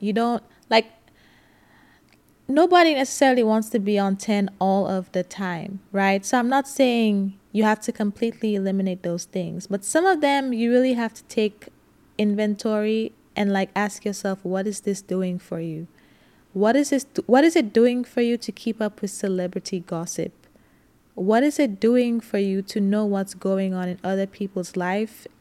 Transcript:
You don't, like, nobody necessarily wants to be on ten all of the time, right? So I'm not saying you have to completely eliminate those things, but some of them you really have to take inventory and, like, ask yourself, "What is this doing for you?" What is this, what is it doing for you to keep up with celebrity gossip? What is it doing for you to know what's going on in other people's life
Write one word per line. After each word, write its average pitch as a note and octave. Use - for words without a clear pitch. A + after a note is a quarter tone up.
You G#3
don't, A#3
like, A3
nobody E4
necessarily C4
wants A3
to A3+
be G3+
on G3
ten G3+
all F#3+
of F#3
the F3+
time, F#3
right? G3
So -
I'm A#3+
not C4+
saying G#3+
you G#3+
have G#3+
to -
completely A3
eliminate F#3+
those F3
things, F3
but G3
some E4
of F4+
them C#4
you A#3
really B3+
have A#3
to -
take -
inventory G#3+
and, G3+
like, G3
ask G3+
yourself, G3
"What F#3+
is G3
this G3
doing F#3
for -
you?" E3
What G#3
is C#4
this, C4+
what C4
is E4
it B3
doing B3
for A#3+
you A#3
to -
keep A3
up G#3+
with G3
celebrity F#3
gossip? E3+
What G#3+
is D4
it A3
doing A#3+
for A3
you G3
to G#3
know G#3
what's G3
going F#3+
on F3+
in F3+
other F#3+
people's G3
life F#3+